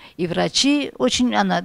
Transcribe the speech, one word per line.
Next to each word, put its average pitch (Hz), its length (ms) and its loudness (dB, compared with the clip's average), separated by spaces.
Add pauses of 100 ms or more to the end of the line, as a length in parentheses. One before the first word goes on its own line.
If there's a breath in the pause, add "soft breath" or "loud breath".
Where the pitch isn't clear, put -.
(180 loud breath)
и 175 80 -2
врачи 220 720 0
очень, 247 360 0
она, 185 300 0